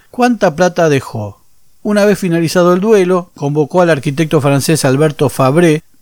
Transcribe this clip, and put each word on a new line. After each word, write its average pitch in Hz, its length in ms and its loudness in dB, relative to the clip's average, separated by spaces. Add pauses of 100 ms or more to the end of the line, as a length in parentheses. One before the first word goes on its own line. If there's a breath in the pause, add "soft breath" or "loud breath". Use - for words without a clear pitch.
"¿Cuánta 226 460 0
plata 175 320 0
dejó?". 117 540 -4 (420)
Una 208 220 0
vez 208 140 2
finalizado 175 540 0
el 185 60 0
duelo, 185 540 0
convocó 147 480 -2
al 175 80 2
arquitecto 151 500 -2
francés 139 460 0
Alberto 143 440 0
Fabré, 151 520 0 (200)